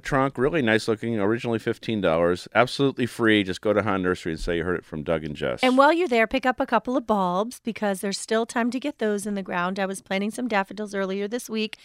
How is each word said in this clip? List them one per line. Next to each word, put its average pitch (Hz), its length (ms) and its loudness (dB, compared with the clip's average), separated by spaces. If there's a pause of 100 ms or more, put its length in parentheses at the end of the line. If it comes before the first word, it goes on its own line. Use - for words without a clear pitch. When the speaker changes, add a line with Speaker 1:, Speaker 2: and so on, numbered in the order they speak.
Speaker 1:
trunk, 135 340 0
really 151 240 0
nice 110 280 4
looking, 113 320 -2
originally 113 360 0
fifteen 110 440 -2
dollars, 87 520 2
absolutely 127 520 2
free. 110 360 4
Just 92 200 -4
go 104 100 2
to 101 100 4
Hahn 98 200 0
Nursery 90 320 0
and 78 80 -6
say 87 160 -2
you 82 80 -2
heard 90 100 0
it - 80 -6
from 78 200 -10
Doug 80 200 0
and 78 100 -6
Jess. 67 300 -4
Speaker 2:
And 254 140 4
while 285 160 6
you're 339 160 0
there, 226 180 2
pick - 180 -2
up 254 140 0
a 269 60 0
couple 247 320 0
of 240 100 -4
bulbs 196 560 0
because 196 380 -2
there's 196 180 -4
still 226 260 0
time 233 260 -2
to 254 100 -4
get 294 180 -6
those 208 260 -2
in 208 100 -4
the 196 60 -4
ground. 185 380 -2
I 196 60 0
was 190 160 -6
planting 202 300 -2
some 240 180 -6
daffodils 202 440 -2
earlier 196 360 -4
this 247 200 -8
week, 220 360 -4